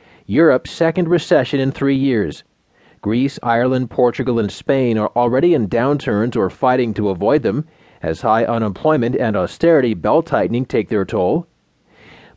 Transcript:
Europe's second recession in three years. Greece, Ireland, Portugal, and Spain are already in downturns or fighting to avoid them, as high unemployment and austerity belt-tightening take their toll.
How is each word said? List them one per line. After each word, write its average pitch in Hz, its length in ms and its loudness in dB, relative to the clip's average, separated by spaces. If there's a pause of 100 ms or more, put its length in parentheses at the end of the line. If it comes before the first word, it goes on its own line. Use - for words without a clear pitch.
(260)
Europe's 131 440 2
second 165 380 -2
recession 160 500 0
in 135 140 0
three 139 240 -2
years. 117 480 -2 (580)
Greece, 123 400 -2
Ireland, 123 480 0
Portugal, 123 480 0
and 104 140 -2
Spain 127 460 0
are 107 180 0
already 127 380 2
in 113 160 0
downturns 120 640 0
or 98 140 0
fighting 127 460 0
to 104 120 -2
avoid 101 340 0
them, 117 240 -2 (360)
as 82 180 -4
high 113 240 2
unemployment 117 720 0
and 110 220 0
austerity 127 560 2
belt-tightening 117 720 0
take 113 240 -2
their 101 160 0
toll. 107 420 -2 (880)